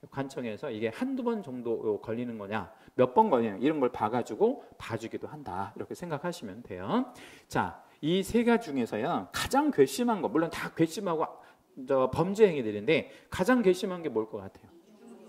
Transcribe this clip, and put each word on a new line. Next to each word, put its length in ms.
관청에서 600
이게 160
한두 360
번 200
정도 580
걸리는 360
거냐, 340
몇 180
번 160
걸리냐 280
이런 220
걸 120
봐가지고 720
봐주기도 500
한다. 480
이렇게 200
생각하시면 680
돼요. 480
자, 360
이 220
세 200
가지 280
중에서요. 600
가장 400
괘씸한 500
거, 60
물론 220
다 260
괘씸하고 520
저 240
범죄 360
행위들인데 640
가장 320
괘씸한 400
게 80
뭘 200
것 80
같아요? 340